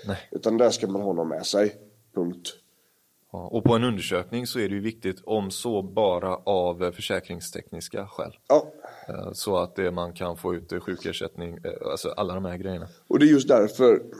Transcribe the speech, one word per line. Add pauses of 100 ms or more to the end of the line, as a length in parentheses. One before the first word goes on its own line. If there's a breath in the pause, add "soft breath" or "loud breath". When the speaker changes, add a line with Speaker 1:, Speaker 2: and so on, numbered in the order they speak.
Speaker 1:
Nej. (140 loud breath)
Speaker 2:
Utan
där
ska
man
ha
någon
med
sig. (400)
Punkt. (800)
Speaker 1:
Ja,
och
på
en
undersökning
så
är
det
ju
viktigt
om
så
bara
av,
eh,
försäkringstekniska
skäl. (100)
Speaker 2:
Ja. (400 loud breath)
Speaker 1:
Eh,
så
att
det,
man
kan
få
ut,
eh,
sjukersättning,
eh, (200)
alltså
alla
de
här
grejerna. (200 soft breath)
Speaker 2:
Och
det
är
just
därför, (180)